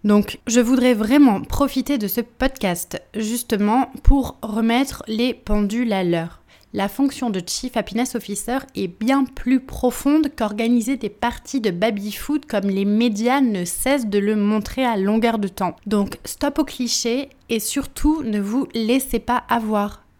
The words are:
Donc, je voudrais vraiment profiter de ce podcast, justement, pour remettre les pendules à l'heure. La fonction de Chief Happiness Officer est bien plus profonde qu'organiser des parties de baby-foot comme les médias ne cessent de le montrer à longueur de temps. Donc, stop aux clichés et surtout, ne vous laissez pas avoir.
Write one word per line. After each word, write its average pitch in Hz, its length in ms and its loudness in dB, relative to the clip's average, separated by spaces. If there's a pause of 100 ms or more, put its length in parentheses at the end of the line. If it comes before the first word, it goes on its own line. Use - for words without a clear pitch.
Donc, 208 420 4
je 240 140 4
voudrais 247 340 4
vraiment 220 480 6
profiter 277 560 0
de 208 100 -2
ce 233 140 -2
podcast, - 800 -4 (120)
justement, 220 760 0 (120)
pour 277 380 4
remettre 226 680 -2
les 226 280 0
pendules 208 580 0
à 190 100 0
l'heure. 170 380 -2 (320)
La 202 160 -2
fonction 269 400 -2
de 190 180 -4
Chief - 300 -6
Happiness 220 380 -2
Officer 226 420 -6 (180)
est 190 140 -4
bien 262 360 0
plus 254 360 0
profonde 277 760 0
qu'organiser 226 600 0
des 202 140 -6
parties 240 500 -4
de 214 100 0
baby-foot 208 760 -2
comme 202 240 -2
les 196 160 0
médias 226 560 2
ne 196 240 0
cessent 262 420 -2
de 202 100 0
le 208 180 2
montrer 214 500 0
à 233 100 0
longueur 220 420 2
de 202 100 -2
temps. 180 360 -4
Donc, 202 400 -2
stop - 340 -4
aux 311 60 2
clichés 247 640 -4 (220)
et 226 100 0
surtout, 294 600 0
ne 208 180 -2
vous 214 320 -2
laissez 233 460 0
pas 240 320 -2
avoir. 214 540 -2 (160)